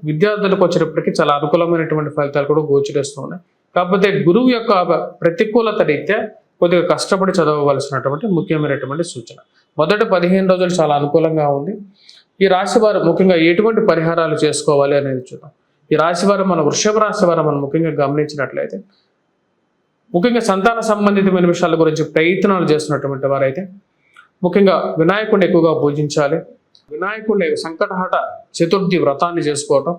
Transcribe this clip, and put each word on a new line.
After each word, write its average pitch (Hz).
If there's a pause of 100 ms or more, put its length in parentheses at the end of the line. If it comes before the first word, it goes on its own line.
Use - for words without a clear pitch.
విద్యార్థులకు 190
వచ్చేటప్పటికి 165
చాలా 151
అనుకూలమైనటువంటి 160
ఫలితాలు 143
కూడా 151 (100)
గోచరిస్తూ 139
ఉన్నాయి. 165 (340)
కాకపోతే 180 (180)
గురువు 240
యొక్క 226 (500)
ప్రతికూలత 208 (100)
రీత్యా 185 (420)
కొద్దిగా 175
కష్టపడి 185
చదవవలసినటువంటి 143 (100)
ముఖ్యమైనటువంటి 151
సూచన. 123 (420)
మొదటి 202 (100)
పదిహేను 185
రోజులు 180
చాలా 151
అనుకూలంగా 156 (120)
ఉంది. 160 (680)
ఈ 196
రాశి 196
వారు 202 (100)
ముఖ్యంగా 185 (140)
ఎటువంటి 208 (100)
పరిహారాలు 165
చేసుకోవాలి 143
అనేది 135
చూద్దాం. - (420)
ఈ 151
రాశి 175
వారు, 196
మన 170
వృషభ 214
రాశి 208
వారు 165
మనం 147
ముఖ్యంగా 160 (100)
గమనించినట్లయితే, 147 (1400)
ముఖ్యంగా 233
సంతాన 208 (100)
సంబంధితమైన 196
విషయాల 165
గురించి 156 (100)
ప్రయత్నాలు 185
చేస్తున్నటువంటి 139
వారైతే 135 (840)
ముఖ్యంగా 185 (240)
వినాయకుడిని 202
ఎక్కువగా 165 (100)
పూజించాలి. 147 (540)
వినాయకుడిని 202 (160)
సంకటహర 185 (440)
చతుర్థి 175
వ్రతాన్ని 160
చేసుకోవటం 143